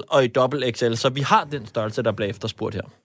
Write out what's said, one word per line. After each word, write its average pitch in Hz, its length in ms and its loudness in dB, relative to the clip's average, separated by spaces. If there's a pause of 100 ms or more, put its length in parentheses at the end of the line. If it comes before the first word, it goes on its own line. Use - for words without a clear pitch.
og 143 140 6
i 123 40 2
dobbelt 127 500 0
X - 60 -4
L. 117 120 2
Så 131 140 0
vi 135 120 -2
har 196 300 4
den 131 140 -8
størrelse, 110 380 -4
der 110 80 2
bliver 104 180 -4
efterspurgt 101 460 -6
her. 95 60 -4 (240)